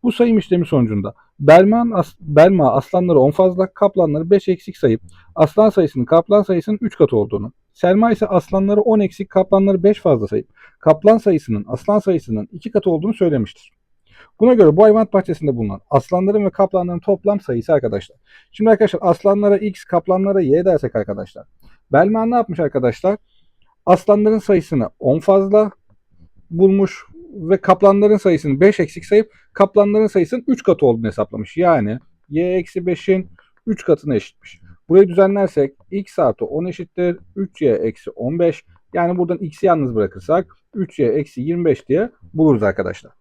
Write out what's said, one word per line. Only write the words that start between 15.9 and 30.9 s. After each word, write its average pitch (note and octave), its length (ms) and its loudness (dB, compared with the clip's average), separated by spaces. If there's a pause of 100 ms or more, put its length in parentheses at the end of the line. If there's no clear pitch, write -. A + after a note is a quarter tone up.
ve F#3+ 40 -2
kaplanların F3+ 500 -4
toplam G3+ 400 -2
sayısı B2 340 -4
arkadaşlar. A2 440 -4 (340)
Şimdi G#3+ 180 0
arkadaşlar G#3+ 340 2
aslanlara G3+ 540 0
x, G3+ 260 -8
kaplanlara F#3+ 580 -2
y D#3+ 240 0
dersek D#3 300 -2
arkadaşlar. G2+ 500 -8 (460)
Belma G#3 340 0
ne A#3 100 -2
yapmış A3 240 -4
arkadaşlar? D3 580 -2 (680)
Aslanların G#3 540 2
sayısını E3 500 -2 (100)
on C#3+ 200 0
fazla G3 520 0 (800)
bulmuş F#3+ 560 0 (280)
ve F#3 240 -2
kaplanların G3+ 600 2
sayısını D3+ 420 -2
beş G3 200 2
eksik E3 260 -6
sayıp G#3+ 280 0 (200)
kaplanların G#3 540 2
sayısının G3 400 -2
üç B3+ 160 -2
katı D#3 220 0
olduğunu A2+ 220 0